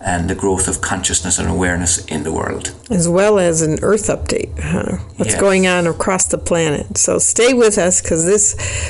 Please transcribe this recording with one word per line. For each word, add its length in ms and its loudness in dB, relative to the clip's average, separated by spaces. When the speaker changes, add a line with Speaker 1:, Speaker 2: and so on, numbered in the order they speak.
Speaker 1:
and 280 -2
the 60 -2
growth 320 0
of 140 -4
consciousness 580 -2
and 100 -2
awareness 560 0
in 160 -6
the 100 -6
world? 420 -6
Speaker 2:
As 180 2
well 300 4
as 240 2
an 180 0
Earth 240 2
update, 540 -4
huh? 380 -2
What's 140 -2
Speaker 1:
Yes. 100 -2
Speaker 2:
going 240 4
on 220 2
across 400 -2
the 100 0
planet. 580 -2
So 220 0
stay 380 2
with 240 4
us, 220 2
'cause 240 0
this 300 2